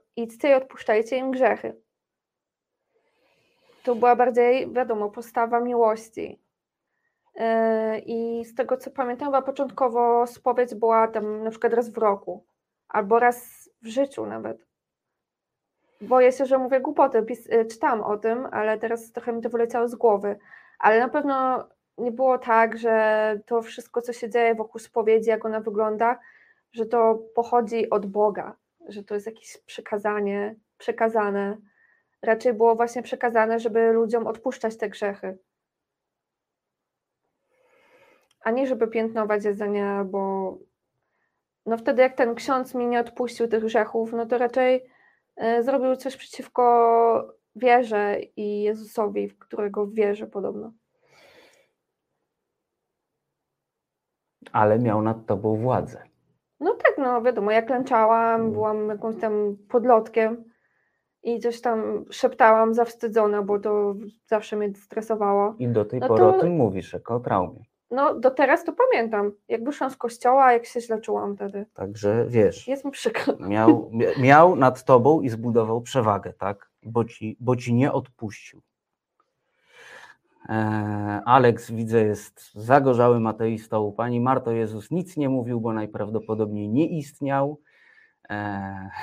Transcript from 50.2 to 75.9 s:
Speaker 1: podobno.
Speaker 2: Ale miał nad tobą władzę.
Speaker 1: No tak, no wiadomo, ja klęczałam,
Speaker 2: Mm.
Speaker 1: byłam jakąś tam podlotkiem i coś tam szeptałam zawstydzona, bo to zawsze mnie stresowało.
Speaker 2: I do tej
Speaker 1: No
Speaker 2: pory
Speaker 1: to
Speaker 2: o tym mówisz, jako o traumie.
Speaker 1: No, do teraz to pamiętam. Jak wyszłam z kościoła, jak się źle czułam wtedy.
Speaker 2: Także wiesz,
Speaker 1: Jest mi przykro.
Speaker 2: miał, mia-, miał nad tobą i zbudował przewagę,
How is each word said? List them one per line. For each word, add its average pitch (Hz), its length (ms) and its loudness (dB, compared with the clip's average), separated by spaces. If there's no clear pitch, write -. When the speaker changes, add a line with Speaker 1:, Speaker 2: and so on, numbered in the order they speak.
Speaker 1:
podobno. 208 440 -10
Speaker 2:
Ale 107 280 4
miał 110 220 0
nad 113 240 -2
tobą 107 300 0
władzę. 110 480 -4
Speaker 1:
No 359 140 -2
tak, 427 140 2
no 247 240 0
wiadomo, 220 300 0
ja 220 100 2
klęczałam, 226 800 2
Speaker 2:
Mm. 226 120 -2
Speaker 1:
byłam 214 360 -2
jakąś 220 300 -8
tam 208 380 -4
podlotkiem 226 760 2
i 233 160 -4
coś 233 220 -4
tam 220 500 -4
szeptałam 226 600 4
zawstydzona, 220 680 0
bo 202 180 -2
to 208 360 -2
zawsze 214 300 -4
mnie 208 180 -4
stresowało. 214 840 -2
Speaker 2:
I - 80 -2
do 120 180 2
tej 127 140 -6
Speaker 1:
No - 80 -2
Speaker 2:
pory 143 120 4
Speaker 1:
to - 180 8
Speaker 2:
o 381 40 2
tym 175 140 2
mówisz, 101 380 0
jako 117 220 -8
o 120 40 -4
traumie. 92 440 -4
Speaker 1:
No, 277 240 0
do 254 160 2
teraz 294 320 2
to 320 100 -6
pamiętam. 233 580 0
Jak 226 160 -4
wyszłam 277 280 -4
z - 60 -18
kościoła, 247 560 4
jak 240 120 0
się 240 160 -8
źle 226 200 -6
czułam 208 340 -4
wtedy. 202 380 -10
Speaker 2:
Także 104 540 -2
wiesz, 107 400 2
Speaker 1:
Jest 269 180 -6
mi 277 60 -4
przykro. - 480 -2
Speaker 2:
miał, 110 540 4
mia-, 113 280 0
miał 156 340 10
nad 127 280 2
tobą 135 380 6
i 131 80 -2
zbudował 113 520 0
przewagę, 107 520 0